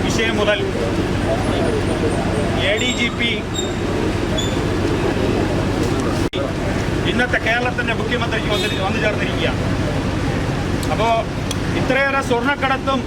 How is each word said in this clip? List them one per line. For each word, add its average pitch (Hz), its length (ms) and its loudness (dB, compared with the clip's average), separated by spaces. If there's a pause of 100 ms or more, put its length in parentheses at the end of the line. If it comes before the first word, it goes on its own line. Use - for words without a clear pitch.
വിഷയം 220 320 0
മുതൽ 208 220 2 (2000)
എ 185 180 2
ഡി 247 180 0
ജി 240 100 0 (100)
പി 233 120 0 (3750)
ഇന്നത്തെ 240 360 0
കേരളത്തിൻ്റെ 240 540 0
മുഖ്യമന്ത്രിക്ക് 220 520 0
വന്ന്, 208 160 0 (180)
വന്നു 196 180 0
ചേർന്നിരിക്കുകയാണ്. - 560 0 (1300)
അപ്പോ 220 160 2 (720)
ഇത്രയേറെ 269 480 2
സ്വർണ്ണക്കടത്തും 262 800 2